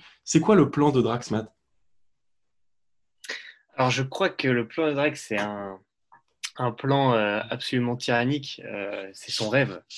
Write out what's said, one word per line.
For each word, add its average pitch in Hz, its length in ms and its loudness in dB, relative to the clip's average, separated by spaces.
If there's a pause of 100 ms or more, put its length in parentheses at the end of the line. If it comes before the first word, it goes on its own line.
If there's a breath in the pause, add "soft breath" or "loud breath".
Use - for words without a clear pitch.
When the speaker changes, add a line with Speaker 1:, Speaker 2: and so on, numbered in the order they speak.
(220 soft breath)
Speaker 1:
C'est - 180 4
quoi 208 140 6
le 147 160 6
plan 147 220 4
de 131 100 4
Drax, 113 300 -2
Matt ? 110 200 -4 (2250 loud breath)
Speaker 2:
Alors, 127 160 2
je 127 120 0
crois 131 260 -2
que - 200 -2
le 120 200 2
plan 160 200 -2
de 151 40 0
Drax, 147 360 -2
c'est 107 100 -2
un, 101 400 -6 (760)
un 123 160 -2
plan, 135 420 2
euh, 104 260 0 (100)
absolument 120 460 -2
tyrannique. 127 680 -2
Euh, 101 500 -8
c'est - 180 -18
son 107 160 -2
rêve, 110 340 0 (160)